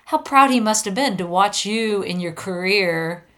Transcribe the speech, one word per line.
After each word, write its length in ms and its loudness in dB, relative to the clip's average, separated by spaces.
how 120 -2
proud 320 4
he 100 4
must 260 0
have 80 -4
been 240 0
to 80 -4
watch 400 2
you 360 -2
in 180 -4
your 120 -4
career 960 -2